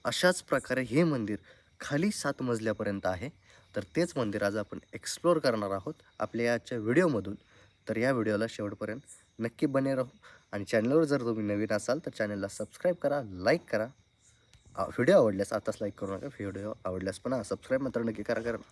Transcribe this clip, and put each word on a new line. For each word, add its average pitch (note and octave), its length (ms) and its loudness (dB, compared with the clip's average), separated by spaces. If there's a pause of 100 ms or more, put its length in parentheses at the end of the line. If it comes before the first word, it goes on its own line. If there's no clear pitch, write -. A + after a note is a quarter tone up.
अशाच F3+ 400 2
प्रकारे B2+ 380 0
हे B2+ 220 4
मंदिर A2+ 340 0 (420)
खाली C#3+ 320 0
सात C#3 300 -2
मजल्यापर्यंत G#2+ 640 -2
आहे. F#2 240 -2 (460)
तर G#2 80 -4 (120)
तेच E3+ 220 0
मंदिर G#2 260 -2
आज G2+ 140 0
आपण G#2+ 220 -6 (140)
एक्सप्लोअर E3 460 2
करणार A2 320 0
आहोत G2 220 -4 (260)
आपल्या A#2 340 0
आजच्या A#2+ 240 -4
व्हिडिओमधून. A2+ 580 2 (540)
तर A2 80 -2
या B2 140 2
व्हिडिओला A2 380 2
शेवटपर्यंत G#2+ 520 -6 (380)
नक्की A2+ 260 -2
बने C3+ 300 2
राहू. B2+ 120 0 (440)
आणि G2+ 140 -6
चॅनलवर B2 380 4
जर C#3+ 180 2
तुम्ही A2 240 -2
नवीन G#2 280 0
असाल A#2+ 260 0
तर - 100 -8
चॅनलला G#2 380 -4
सबस्क्राईब - 480 -2
करा, C#3+ 300 -2
लाईक G2+ 460 0
करा. A2 160 0 (880)
आ, - 80 -2
व्हिडिओ - 340 4
आवडल्यास G2+ 360 4
आताच G#2+ 280 -4
लाईक G2+ 120 -4
करू G2 220 -6
नका, C3+ 120 -8
व्हिडिओ G2+ 460 -8 (120)
आवडल्यास F#2 340 -4
पण B2 140 -4
हा, A#2+ 100 -2
सबस्क्राईब C3 380 -4
मात्र B2 200 -4
नक्की G#2+ 220 -4
करा, A2+ 180 -2
कारण A#2 160 -4 (140)